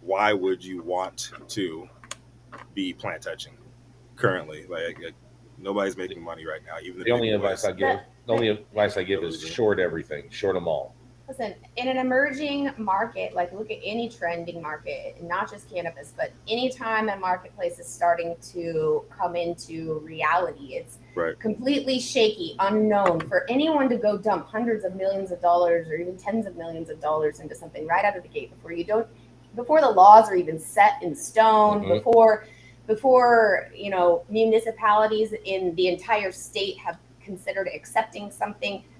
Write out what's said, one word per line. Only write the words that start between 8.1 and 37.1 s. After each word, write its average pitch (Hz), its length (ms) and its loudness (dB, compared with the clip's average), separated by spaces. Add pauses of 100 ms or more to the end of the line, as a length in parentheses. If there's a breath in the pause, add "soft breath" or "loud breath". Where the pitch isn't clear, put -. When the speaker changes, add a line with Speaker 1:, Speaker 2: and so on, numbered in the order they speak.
Speaker 2:
the 117 60 -2
only 113 160 2
advice 104 480 -2
I 92 80 -2
give 98 180 -2
is 80 140 -6
Speaker 1:
Losing. 80 140 -12
Speaker 2:
short 104 280 2
everything, 80 520 -4
short 95 260 -2
'em 85 100 -4
all. 71 280 -4 (340)
Speaker 3:
Listen, 226 260 -8 (220)
in 247 120 -4
an 254 80 -2
emerging 277 800 -2
market, 196 560 2
like, 175 180 0
look 208 200 -8
at - 100 -6
any 226 260 -4
trending 170 540 -4
market, 151 580 -10
not 185 300 -4
just 202 180 -18
cannabis, 165 480 -10
but 156 140 -6 (160)
anytime 226 600 -2
a 196 80 -4
marketplace 185 640 -4
is - 80 -16
starting 170 480 0 (160)
to 160 580 -2
come 175 240 -4
into 165 680 -6
reality, 160 720 -2
it's - 240 -12 (180 loud breath)
Speaker 1:
Right. 82 240 -2
Speaker 3:
completely 262 580 -2
shaky, 214 600 0
unknown. 202 680 2
For - 200 0
anyone 285 400 0
to 233 80 0
go 208 200 0
dump 196 300 -2
hundreds 220 380 -4
of 185 100 -6
millions 190 380 -4
of 175 80 -8
dollars 170 480 2
or 156 80 -6
even 180 200 -8
tens 208 300 -4
of 175 80 -14
millions 165 360 -12
of 151 100 -14
dollars 151 400 -2
into 156 160 -14
something 156 320 -12
right 185 160 2
out 202 120 0
of 175 60 -12
the - 60 -20
gate 139 260 -10
before 165 160 -18
you 170 140 -6
don't, 214 220 0 (500 loud breath)
before 302 240 2
the 262 100 4
laws 208 400 12
are 185 60 0
even 160 240 -2
set - 420 4
in 170 140 -4
stone, 214 640 4
Speaker 2:
Mm-hmm. 196 140 -4
Speaker 3:
before, 226 520 6 (400 loud breath)
before, 233 880 4
you 202 160 -10
know, 175 380 4
municipalities 220 1080 2 (100)
in 185 300 -2
the 180 140 2
entire 196 420 -2
state - 480 -8
have 170 200 -10 (220)